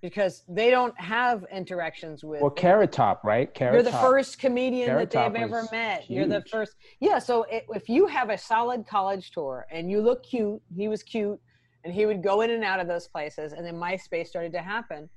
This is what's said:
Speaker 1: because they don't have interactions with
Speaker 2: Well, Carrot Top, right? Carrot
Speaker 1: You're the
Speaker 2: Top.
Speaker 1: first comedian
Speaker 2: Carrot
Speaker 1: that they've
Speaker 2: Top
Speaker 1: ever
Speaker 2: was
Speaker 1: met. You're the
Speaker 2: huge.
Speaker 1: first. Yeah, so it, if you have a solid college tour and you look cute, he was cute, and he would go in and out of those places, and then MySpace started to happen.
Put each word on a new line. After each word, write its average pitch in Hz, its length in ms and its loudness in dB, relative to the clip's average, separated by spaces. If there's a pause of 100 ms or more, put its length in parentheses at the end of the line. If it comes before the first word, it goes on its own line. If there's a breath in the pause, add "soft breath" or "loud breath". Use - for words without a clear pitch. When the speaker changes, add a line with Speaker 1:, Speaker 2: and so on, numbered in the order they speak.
Speaker 1:
because 185 460 -4
they 208 220 2
don't 247 300 2
have 220 500 0
interactions 170 720 -8
with 156 200 -6
Speaker 2:
Well, 143 80 4
Carrot 180 420 6
Top, 104 320 2
right? 110 280 2
Carrot 123 220 0
Speaker 1:
You're 240 80 8
the 240 80 2
Speaker 2:
Top. 233 120 0
Speaker 1:
first 262 360 4
comedian 254 480 0
Speaker 2:
Carrot - 240 2
Speaker 1:
that - 140 0
they've 208 80 0
Speaker 2:
Top 233 100 -2
Speaker 1:
ever 220 200 -4
Speaker 2:
was 226 100 -10
Speaker 1:
met. 220 360 -4
You're 196 200 0
the 208 80 0
Speaker 2:
huge. - 140 -6
Speaker 1:
first. 220 260 -4 (240 soft breath)
Yeah, 330 180 4
so 240 320 0
it, 226 240 -6
if 202 140 -8
you 285 180 6
have 269 240 -2
a 196 80 -2
solid 233 480 0
college 196 460 -2
tour 131 400 -8
and 165 180 -6
you 208 100 2
look 247 220 2
cute, 214 400 -4 (140)
he 202 100 -4
was 214 160 -4
cute, 208 380 -4 (420)
and 170 100 -10
he 208 140 2
would 208 160 -2
go 202 200 2
in 233 100 0
and 226 100 -2
out 190 160 0
of 180 80 -4
those 170 220 -6
places, 151 440 -10
and 165 140 -12
then 170 80 -10
MySpace 175 540 -6
started 170 240 -8
to 170 100 -6
happen. 180 540 -10